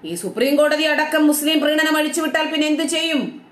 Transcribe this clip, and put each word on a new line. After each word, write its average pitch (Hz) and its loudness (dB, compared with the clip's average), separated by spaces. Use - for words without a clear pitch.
ഈ 160 -8
സുപ്രീം 220 -2
കോടതി 302 2
അടക്കം 302 2
മുസ്ലിം 294 2
പ്രീണനം 302 2
അഴിച്ചുവിട്ടാൽ 311 0
പിന്നെ 302 0
എന്ത് 302 0
ചെയ്യും? 311 -2